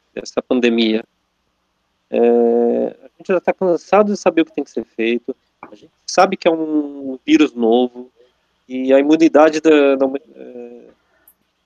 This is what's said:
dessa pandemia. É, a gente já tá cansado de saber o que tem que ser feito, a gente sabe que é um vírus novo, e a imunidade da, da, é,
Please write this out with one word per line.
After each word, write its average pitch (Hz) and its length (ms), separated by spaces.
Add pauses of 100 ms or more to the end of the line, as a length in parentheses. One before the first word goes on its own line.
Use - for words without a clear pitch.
(140)
dessa - 280
pandemia. 117 600 (1040)
É, 117 100 (840)
a 131 140
gente 165 120
já 185 100
tá - 140
cansado 190 580
de 196 60
saber 165 240
o 156 40
que - 80
tem 143 100
que - 80
ser 113 120
feito, 120 520 (260)
a - 140
gente - 160 (140)
sabe 190 300
que - 120
é 170 40
um 143 760
vírus 151 280
novo, 123 580 (560)
e 131 260
a 135 60
imunidade 156 640
da, 143 340
da, 135 100 (300)
é, 120 520 (800)